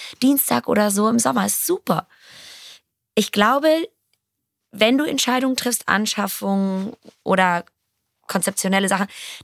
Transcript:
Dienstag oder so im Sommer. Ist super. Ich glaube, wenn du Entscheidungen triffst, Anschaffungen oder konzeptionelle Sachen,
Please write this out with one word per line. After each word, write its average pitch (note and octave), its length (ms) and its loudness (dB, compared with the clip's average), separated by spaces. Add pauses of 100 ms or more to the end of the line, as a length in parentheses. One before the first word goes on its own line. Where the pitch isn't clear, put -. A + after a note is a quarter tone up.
(220)
Dienstag C4+ 460 0
oder G#3 240 2
so G#3 160 2
im A#3 120 2
Sommer. G3 260 0
Ist - 200 -4
super. - 420 -2 (1040)
Ich - 180 0
glaube, C4+ 380 2 (1040)
wenn A3 260 4
du D4 60 2
Entscheidungen C4 520 0
triffst, - 320 -4
Anschaffungen G3 1080 -2 (300)
oder F#3 420 2 (600)
konzeptionelle G3 600 0
Sachen, G3 200 0 (360)